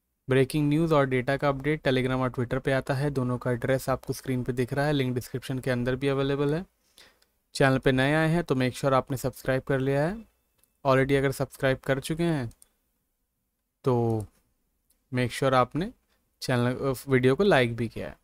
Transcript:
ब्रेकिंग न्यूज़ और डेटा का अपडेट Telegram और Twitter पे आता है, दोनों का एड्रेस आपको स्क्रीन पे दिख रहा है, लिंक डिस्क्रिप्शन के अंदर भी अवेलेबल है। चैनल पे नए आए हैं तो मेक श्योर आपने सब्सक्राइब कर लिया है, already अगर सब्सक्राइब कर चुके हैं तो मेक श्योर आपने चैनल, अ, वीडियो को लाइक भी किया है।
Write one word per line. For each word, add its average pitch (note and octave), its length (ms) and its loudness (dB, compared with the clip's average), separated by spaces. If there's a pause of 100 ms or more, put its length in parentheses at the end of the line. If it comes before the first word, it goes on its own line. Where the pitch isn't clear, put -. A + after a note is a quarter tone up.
(280)
ब्रेकिंग C3+ 400 2
न्यूज़ D#3 260 2
और C#3 120 4
डेटा C3 300 0
का D3 120 -2
अपडेट C#3+ 340 -2
Telegram B2+ 380 0
और B2+ 100 -2
Twitter B2+ 300 -4
पे C#3 120 -2
आता C3+ 220 -2
है, C#3+ 160 -2
दोनों B2 280 -2
का B2+ 120 -4
एड्रेस B2+ 380 -2
आपको C3 240 -4
स्क्रीन B2+ 320 -4
पे B2+ 80 -2
दिख B2 200 -2
रहा C#3+ 140 0
है, D3+ 60 0
लिंक B2+ 220 0
डिस्क्रिप्शन B2+ 440 -6
के C3 120 -4
अंदर B2 260 0
भी C#3 120 -2
अवेलेबल C#3 460 0
है। F#3 120 -6 (880)
चैनल C3+ 240 4
पे C3+ 140 2
नए C3 220 2
आए D#3+ 140 2
हैं E3+ 160 0
तो C#3+ 100 -2
मेक B2+ 220 0
श्योर C3+ 180 0
आपने C3 220 0
सब्सक्राइब C3 460 -4
कर C#3 160 -2
लिया C#3 300 0
है, G3+ 60 -4 (720)
already C3+ 300 4
अगर C3+ 160 0
सब्सक्राइब C3 460 -2
कर C3+ 220 -2
चुके D#3+ 220 -4
हैं D3 280 -2 (1300)
तो A#2 420 0 (840)
मेक B2+ 200 -2
श्योर C3+ 220 0
आपने C#3+ 380 0 (500)
चैनल, B2 320 0
अ, C3+ 200 -2 (140)
वीडियो C3 280 4
को G3 80 2
लाइक B2+ 320 4
भी A#2 120 -4
किया F#2+ 200 -10
है। B1 160 -16